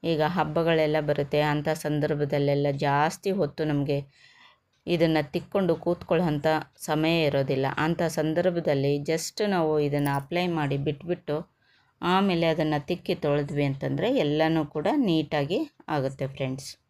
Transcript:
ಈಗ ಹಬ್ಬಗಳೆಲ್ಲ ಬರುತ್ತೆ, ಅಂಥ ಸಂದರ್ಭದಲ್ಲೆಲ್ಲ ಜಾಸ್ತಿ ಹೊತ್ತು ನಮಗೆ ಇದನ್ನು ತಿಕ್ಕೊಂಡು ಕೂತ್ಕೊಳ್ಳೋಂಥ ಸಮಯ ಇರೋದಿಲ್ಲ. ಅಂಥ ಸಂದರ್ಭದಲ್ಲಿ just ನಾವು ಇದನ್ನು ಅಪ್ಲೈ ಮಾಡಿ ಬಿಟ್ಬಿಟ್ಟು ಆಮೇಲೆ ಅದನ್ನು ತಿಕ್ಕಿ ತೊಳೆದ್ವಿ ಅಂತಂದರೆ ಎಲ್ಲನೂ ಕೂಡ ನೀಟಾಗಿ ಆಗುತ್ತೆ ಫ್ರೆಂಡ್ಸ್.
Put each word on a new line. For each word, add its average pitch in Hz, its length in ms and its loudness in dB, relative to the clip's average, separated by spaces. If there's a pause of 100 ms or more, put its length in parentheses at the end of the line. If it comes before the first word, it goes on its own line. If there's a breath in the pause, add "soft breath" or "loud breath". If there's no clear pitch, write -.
ಈಗ 165 280 0
ಹಬ್ಬಗಳೆಲ್ಲ 160 680 2
ಬರುತ್ತೆ, 147 440 0
ಅಂಥ 147 320 0
ಸಂದರ್ಭದಲ್ಲೆಲ್ಲ 147 920 0 (100)
ಜಾಸ್ತಿ 147 540 0
ಹೊತ್ತು 165 320 -2
ನಮಗೆ 143 340 0 (880 loud breath)
ಇದನ್ನು 160 440 2
ತಿಕ್ಕೊಂಡು 175 460 0
ಕೂತ್ಕೊಳ್ಳೋಂಥ 165 720 0 (340)
ಸಮಯ 156 340 0 (120)
ಇರೋದಿಲ್ಲ. 135 400 0 (120)
ಅಂಥ 160 240 0 (100)
ಸಂದರ್ಭದಲ್ಲಿ 156 800 0 (120)
just 165 460 -4
ನಾವು 165 300 2
ಇದನ್ನು 143 340 0
ಅಪ್ಲೈ 170 380 -2
ಮಾಡಿ 143 280 0
ಬಿಟ್ಬಿಟ್ಟು 156 560 -4 (640 soft breath)
ಆಮೇಲೆ 180 460 2
ಅದನ್ನು 156 400 2
ತಿಕ್ಕಿ 180 300 -2
ತೊಳೆದ್ವಿ 143 480 0
ಅಂತಂದರೆ 139 440 -2 (100)
ಎಲ್ಲನೂ 156 480 2
ಕೂಡ 151 220 -4 (120)
ನೀಟಾಗಿ 160 580 0 (300)
ಆಗುತ್ತೆ 135 400 -2
ಫ್ರೆಂಡ್ಸ್. 135 400 -6 (220)